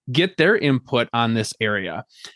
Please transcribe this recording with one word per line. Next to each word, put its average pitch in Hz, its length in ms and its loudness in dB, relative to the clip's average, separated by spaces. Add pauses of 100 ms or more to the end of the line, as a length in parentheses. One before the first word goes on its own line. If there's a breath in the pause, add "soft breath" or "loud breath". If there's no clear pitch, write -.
(100)
get 170 280 0
their 190 180 4
input 127 560 0
on 117 220 0
this 110 260 -2
area." 101 440 -4 (320 loud breath)